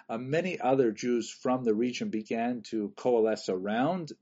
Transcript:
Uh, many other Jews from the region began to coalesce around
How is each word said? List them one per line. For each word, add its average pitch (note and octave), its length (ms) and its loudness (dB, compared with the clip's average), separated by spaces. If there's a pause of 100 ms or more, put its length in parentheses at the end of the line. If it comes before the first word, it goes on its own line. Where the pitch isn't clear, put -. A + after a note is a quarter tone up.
Uh, A#2 80 -4
many D#3 420 -2
other B2+ 320 4
Jews A#2 380 -2
from C3 340 -2
the A2+ 100 4
region A#2 360 -2
began A2+ 600 -4
to G#2 280 -4
coalesce A2+ 520 2
around A#2+ 600 0 (100)